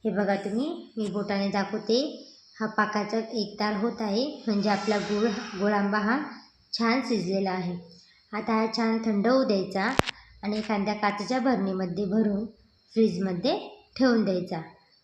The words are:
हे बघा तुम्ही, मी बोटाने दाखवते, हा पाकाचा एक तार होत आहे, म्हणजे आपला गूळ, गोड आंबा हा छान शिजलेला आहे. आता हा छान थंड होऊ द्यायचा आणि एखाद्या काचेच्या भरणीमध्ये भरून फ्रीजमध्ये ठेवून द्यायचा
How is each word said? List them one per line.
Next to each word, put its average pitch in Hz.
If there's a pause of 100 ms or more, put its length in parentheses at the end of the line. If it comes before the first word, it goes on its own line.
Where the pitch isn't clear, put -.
हे 220
बघा 196
तुम्ही, 214 (300)
मी 214
बोटाने 202
दाखवते, 214 (600)
हा 220 (120)
पाकाचा 208 (160)
एक 208
तार 214
होत 233
आहे, 214 (220)
म्हणजे 202
आपला 208
गूळ, 208 (320)
गोड 202
आंबा 202
हा 220 (560)
छान 233
शिजलेला 196
आहे. 180 (580)
आता 220
हा 220 (120)
छान 226
थंड 208
होऊ 262
द्यायचा 190 (600)
आणि 208
एखाद्या 208
काचेच्या 208
भरणीमध्ये 190
भरून 208 (500)
फ्रीजमध्ये 196 (400)
ठेवून 240
द्यायचा 180 (420)